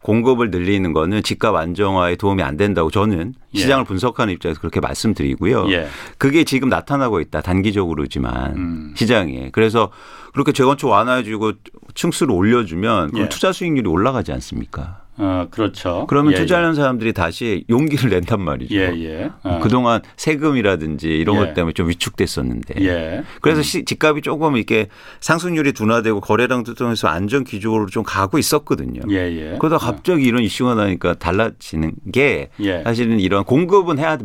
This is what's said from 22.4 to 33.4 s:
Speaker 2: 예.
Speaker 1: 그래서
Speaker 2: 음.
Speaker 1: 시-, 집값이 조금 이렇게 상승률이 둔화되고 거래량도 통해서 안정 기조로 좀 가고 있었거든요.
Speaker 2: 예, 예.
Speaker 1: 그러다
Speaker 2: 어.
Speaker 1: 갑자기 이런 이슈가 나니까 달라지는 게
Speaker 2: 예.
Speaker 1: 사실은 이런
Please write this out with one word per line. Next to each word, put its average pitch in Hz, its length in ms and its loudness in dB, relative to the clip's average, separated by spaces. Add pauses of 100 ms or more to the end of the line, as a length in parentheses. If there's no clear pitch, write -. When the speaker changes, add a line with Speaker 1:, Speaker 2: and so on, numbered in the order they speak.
Speaker 2:
예. 87 400 -2 (200)
Speaker 1:
그래서 151 180 2
Speaker 2:
음. - 20 0
Speaker 1:
시-, - 220 -4
집값이 151 380 0
조금 147 340 0
이렇게 110 320 0 (320)
상승률이 160 540 0
둔화되고 110 480 2
거래량도 120 520 0
통해서 117 340 -2
안정 101 360 0
기조로 110 420 -2
좀 104 180 -4
가고 98 340 0
있었거든요. 69 720 -2
Speaker 2:
예, 98 60 2
예. 85 420 -4
Speaker 1:
그러다 160 180 0
Speaker 2:
어. - 20 2
Speaker 1:
갑자기 139 460 0
이런 120 180 4
이슈가 120 320 0
나니까 95 400 0
달라지는 85 760 -2 (180)
게 120 380 0 (120)
Speaker 2:
예. 95 220 -2
Speaker 1:
사실은 113 380 0
이런 95 240 2